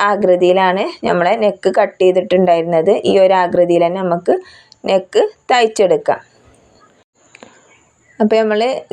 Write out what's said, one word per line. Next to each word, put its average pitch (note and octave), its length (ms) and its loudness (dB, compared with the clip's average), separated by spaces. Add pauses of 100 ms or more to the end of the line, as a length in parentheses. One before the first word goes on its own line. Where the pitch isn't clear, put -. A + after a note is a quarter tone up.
ആകൃതിയിലാണ് F#3+ 840 0 (200)
നമ്മളെ F3 320 0
നെക്ക് G3+ 340 -2
കട്ട് - 280 -2
ചെയ്തിട്ടുണ്ടായിരുന്നത്. F3+ 920 0 (140)
ഈ - 140 0
ഒരു F#3+ 160 4
ആകൃതിയിൽ F3 500 0
തന്നെ F3+ 160 -4
നമുക്ക് F3 340 -2 (500)
നെക്ക് F#3+ 360 -2 (280)
തയ്ച്ചെടുക്കാം. A3 720 0 (2000)
അപ്പോൾ A3 200 0
നമ്മൾ G#3+ 220 0 (320)